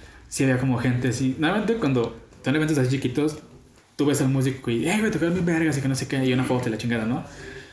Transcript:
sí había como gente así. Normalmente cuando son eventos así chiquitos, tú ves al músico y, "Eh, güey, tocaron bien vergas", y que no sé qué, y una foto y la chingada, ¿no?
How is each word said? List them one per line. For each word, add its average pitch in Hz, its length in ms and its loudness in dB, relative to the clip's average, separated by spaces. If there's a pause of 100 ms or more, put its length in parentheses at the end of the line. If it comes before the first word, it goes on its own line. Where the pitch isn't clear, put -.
(280)
sí - 160 -2
había 131 140 4
como 127 200 0
gente 123 300 0
así. 131 320 0
Normalmente 196 340 2
cuando 131 460 0 (240)
son 131 100 2
eventos 156 240 2
así 127 120 2
chiquitos, 143 480 -2 (580)
tú 143 100 2
ves 139 140 2
al 131 80 2
músico 131 420 0
y, 117 180 0
"Eh, 202 120 2
güey, 214 100 2
tocaron 170 240 0
bien 180 120 0
vergas", 160 300 2
y 135 40 -2
que 135 80 -2
no 135 80 0
sé 131 100 -4
qué, 131 180 0
y 127 80 2
una 127 120 2
foto 123 240 0
y - 40 0
la 107 60 -4
chingada, 117 260 -2
¿no? 143 200 -2 (480)